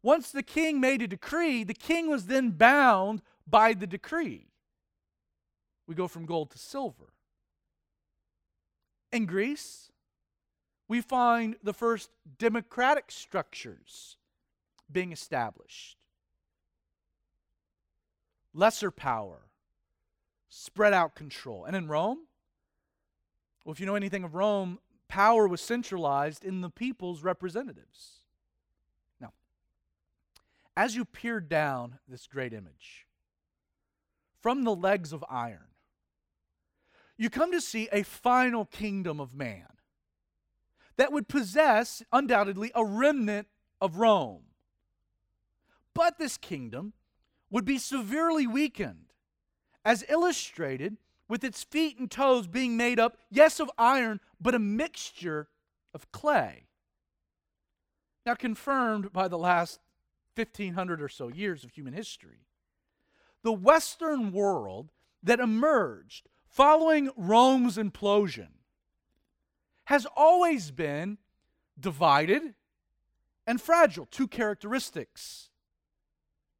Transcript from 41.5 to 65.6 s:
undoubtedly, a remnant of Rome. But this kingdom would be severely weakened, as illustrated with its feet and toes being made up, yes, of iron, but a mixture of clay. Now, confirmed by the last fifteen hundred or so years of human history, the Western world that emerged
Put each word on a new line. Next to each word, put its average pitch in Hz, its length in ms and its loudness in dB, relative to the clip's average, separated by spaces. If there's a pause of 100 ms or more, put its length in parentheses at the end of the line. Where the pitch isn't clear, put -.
undoubtedly, 220 600 2
a 226 120 2
remnant 208 640 0 (340)
of 175 160 -2
Rome. 160 460 2 (1500)
But 339 240 2
this 294 180 -6
kingdom 139 560 -12 (560)
would 208 160 -2
be 269 140 -2
severely 285 680 -2
weakened, 220 680 -6 (720)
as 220 240 2
illustrated 202 920 -2 (300)
with 220 160 -6
its 247 200 -8
feet 302 340 -4
and 240 140 -8
toes 254 340 2
being 233 320 -4
made 240 220 0
up, 233 180 2 (140)
yes, 294 280 6
of 311 200 -4
iron, 233 400 2 (200)
but 233 140 0
a 240 60 2
mixture 202 880 -6 (460)
of - 180 -20
clay. 131 560 -2 (1600)
Now, 240 80 0
confirmed 226 760 -2
by 190 160 0
the 175 100 -4
last 175 420 0 (560)
fifteen 202 400 -6
hundred 175 260 -4
or 143 80 -8
so 123 200 -12
years 165 340 -8
of 120 80 -20
human 135 220 -14
history, - 520 -16 (960)
the 226 100 0
Western 269 800 2
world 156 600 -4 (320)
that 233 160 2
emerged 220 880 -2 (200)